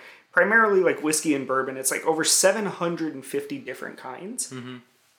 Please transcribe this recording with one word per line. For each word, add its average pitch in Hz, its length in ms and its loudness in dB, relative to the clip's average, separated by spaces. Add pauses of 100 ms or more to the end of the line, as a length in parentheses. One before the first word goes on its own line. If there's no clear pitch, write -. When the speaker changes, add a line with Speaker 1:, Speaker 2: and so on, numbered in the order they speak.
(320)
Speaker 1:
primarily, 202 500 6
like, 156 220 2
whiskey 156 320 2
and 131 120 -2
bourbon. 131 300 -2
It's, 131 140 -2
like, 143 140 -4
over 160 180 2
seven 202 420 4
hundred 165 480 -4
and 135 120 -12
fifty 139 320 -6
different 123 400 -12
kinds. 175 540 -10
Speaker 2:
Mm-hmm. 127 260 -12 (420)